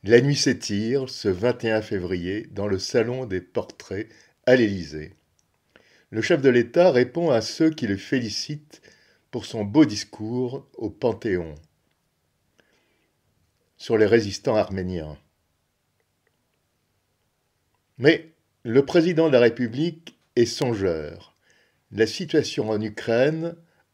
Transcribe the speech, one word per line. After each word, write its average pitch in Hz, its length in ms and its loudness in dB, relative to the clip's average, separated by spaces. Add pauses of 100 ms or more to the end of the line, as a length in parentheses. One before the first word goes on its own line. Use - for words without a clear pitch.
La 117 160 8
nuit 143 160 0
s'étire, 123 720 -2
ce - 180 -6
vingt 110 360 -2
et 113 60 0
un 110 120 0
février, 92 720 -6
dans 101 140 -6
le 98 120 -2
salon 123 480 -2
des 95 140 -4
portraits - 680 -10 (380)
à 127 100 8
l'Élysée. 85 580 -2 (960)
Le 110 120 -4
chef 160 180 2
de 135 80 4
l'État 123 420 4
répond 147 400 0
à 117 100 2
ceux 160 300 0
qui 156 160 -6
le 101 100 -2
félicitent 123 840 -6 (500)
pour 120 140 -10
son 107 200 -6
beau 139 200 6
discours 120 920 -6
au 110 140 -8
Panthéon 95 680 -4 (2250)
sur 113 220 -2
les 107 80 6
résistants 107 500 2
arméniens. 92 600 -4 (2750)
Mais 143 340 2 (300)
le 127 220 4
président 165 420 2
de 147 60 2
la 123 80 6
République 123 800 -2 (180)
est 120 100 4
songeur. 92 880 -4 (540)
La 107 160 2
situation 139 640 -4
en 107 100 -2
Ukraine, 135 760 -2 (380)